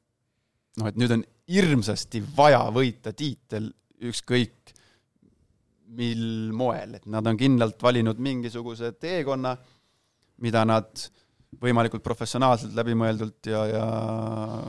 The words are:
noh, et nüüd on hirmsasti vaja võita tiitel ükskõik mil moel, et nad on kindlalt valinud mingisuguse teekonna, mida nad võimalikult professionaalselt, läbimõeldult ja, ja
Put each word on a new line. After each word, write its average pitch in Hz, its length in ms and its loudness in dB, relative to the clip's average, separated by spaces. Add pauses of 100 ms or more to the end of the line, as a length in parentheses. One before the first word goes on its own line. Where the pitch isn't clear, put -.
(760)
noh, 107 120 -2
et 101 80 -6
nüüd 117 180 2
on 110 80 0 (220)
hirmsasti 139 840 0
vaja 143 400 6
võita 113 480 -2
tiitel 113 540 -8 (320)
ükskõik 120 720 -2 (1120)
mil 113 640 -4
moel, 110 440 -2
et 101 120 -18
nad 110 200 -2
on 113 120 2
kindlalt 120 420 4
valinud 117 380 2
mingisuguse 120 720 -6
teekonna, 135 640 -4 (840)
mida 113 260 2
nad 110 260 2 (640)
võimalikult 117 500 0
professionaalselt, 117 720 0
läbimõeldult 113 720 -2
ja, 107 180 -2
ja 110 200 -2 (840)